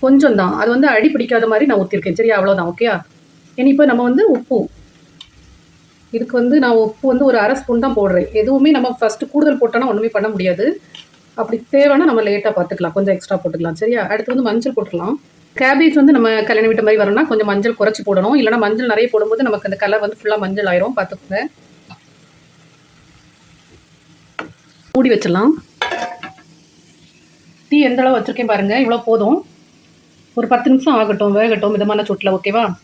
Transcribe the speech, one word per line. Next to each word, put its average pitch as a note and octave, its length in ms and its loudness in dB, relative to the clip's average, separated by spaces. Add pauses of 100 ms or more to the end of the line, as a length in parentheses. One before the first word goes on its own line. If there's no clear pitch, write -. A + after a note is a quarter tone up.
கொஞ்சம் C4+ 380 4
தான், F#3 200 0
அது A3 140 0
வந்து C4+ 200 4
அடி A3+ 180 4
பிடிக்காத A#3 380 0
மாதிரி A3 180 2
நான் G3+ 140 2
ஊத்திருக்கேன். F3+ 360 -4
சரியா? A3+ 200 2
அவ்வளவுதான். F#3 320 0
ஓகேயா? A3+ 240 -2 (640)
இனி C4+ 140 2
இப்போ D4 180 4
நம்ம A#3+ 180 0
வந்து D4+ 160 2 (120)
உப்பு, A#3+ 220 -2 (1600)
இதுக்கு A#3+ 260 -6
வந்து B3 220 4
நான் A#3 220 4
உப்பு G#3+ 260 -6
வந்து B3+ 180 2
ஒரு A#3+ 140 2
அரை A#3+ 160 0
ஸ்பூன் A#3+ 260 -2
தான் C4+ 140 -2
போடுறேன். F#3 280 0 (140)
எதுவுமே C4+ 340 2
நம்ம B3 240 0
ஃபர்ஸ்ட் A3 320 -2
கூடுதல் D4 300 2
போட்டோன்னா A#3+ 300 0
ஒண்ணுமே G#3+ 260 -2
பண்ண G3+ 160 -2
முடியாது. F#3 320 -2 (760)
அப்படி A3 160 -4 (180)
தேவைன்னா C#4+ 340 4
நம்ம A3+ 180 2
லேட்டா G3+ 300 -2
பார்த்துக்கலாம், F3 400 -4
கொஞ்சம் G3 180 0
எக்ஸ்ட்ரா F#3 280 -6
போட்டுக்கலாம். E3 400 -6
சரியா? A3+ 280 0
அடுத்து A3 220 -4
வந்து B3 160 0
மஞ்சள் A#3 280 -2
போட்டுக்கலாம். F#3+ 380 -6 (440)
கேபேஜ் C#4+ 400 2
வந்து C#4+ 160 6
நம்ம A3+ 140 2 (180)
கல்யாண A3 220 2
வீட்டு A3 160 0
மாதிரி G#3+ 160 4
வரணும்னா G#3 280 0
கொஞ்சம் G#3+ 200 -2
மஞ்சள் G3+ 300 -2
குறைச்சி G#3+ 280 -2
போடணும், G3+ 320 0
இல்லைன்னா A3+ 240 0
மஞ்சள் A3 280 -2
நிறைய A3 200 0
போடும்போது A3 360 -2
நமக்கு G#3 220 -4
அந்த G3 140 -6
கலர் G#3 200 0
வந்து G#3 160 -6
ஃபுல்லா G#3 240 -2
மஞ்சள் G3 280 -4
ஆயிரும். F#3+ 260 -2
பார்த்துக்கோங்க. F#3 400 -8 (3500)
மூடி B3+ 180 2
வச்சிடலாம். G3+ 400 0 (2250)
டீ D4 80 2 (120)
எந்த B3 140 -2
அளவு C4 140 2
வச்சிருக்கேன் A3+ 360 -4
பாருங்க, G3 200 0 (100)
இவ்வளவு A#3 260 -2
போதும். A3 280 2 (1000)
ஒரு A3+ 140 -4
பத்து B3 180 2
நிமிஷம் C4 300 2
ஆகட்டும், G3+ 360 0
வேகட்டும் G#3+ 380 0
மிதமான G#3 340 -2
சூட்டுல. G3 300 -2
ஓகேவா? G#3 260 -2 (180)